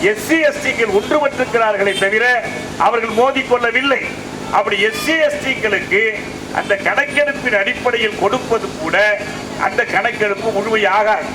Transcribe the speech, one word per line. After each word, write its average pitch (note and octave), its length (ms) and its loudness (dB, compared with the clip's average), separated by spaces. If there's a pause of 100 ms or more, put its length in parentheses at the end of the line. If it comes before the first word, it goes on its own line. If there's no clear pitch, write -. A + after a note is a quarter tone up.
(120)
எஸ் G#3 160 -4
சி, D#4 100 4 (100)
எஸ் - 160 -2
டிக்கள் A3+ 340 0
ஒன்றுபட்டிருக்கிறார்களே A3 960 0 (100)
தவிர G#3+ 220 2 (600)
அவர்கள் A3+ 340 2
மோதிக்கொள்ளவில்லை. B3+ 840 2 (560)
அப்படி G3+ 200 0 (100)
எஸ் A3 180 -2
சி, D#4 100 2 (120)
எஸ் C#4+ 160 0
டிக்களுக்கு G#3+ 580 0 (580)
அந்த - 140 0 (140)
கணக்கெடுப்பின் C4 760 0
அடிப்படையில் A#3 640 -2
கொடுப்பது G#3 440 0 (140)
கூட D#3+ 160 0 (680)
அந்த - 140 -2 (120)
கணக்கெடுப்பு G#3 640 0
முழுமையாகாது. G#3 760 2